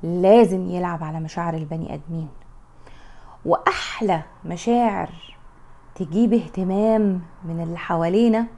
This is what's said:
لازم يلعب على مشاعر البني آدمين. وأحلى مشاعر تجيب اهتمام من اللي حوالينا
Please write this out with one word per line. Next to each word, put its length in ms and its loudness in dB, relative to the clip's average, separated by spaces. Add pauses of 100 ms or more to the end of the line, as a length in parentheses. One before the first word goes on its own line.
لازم 640 6
يلعب 340 -4
على 160 -6
مشاعر 340 -4
البني 400 -6
آدمين. 360 -8 (1160)
وأحلى 760 -2 (240)
مشاعر 640 0 (880)
تجيب 380 0
اهتمام 880 0 (220)
من 200 -8
اللي 140 -8
حوالينا 680 2 (120)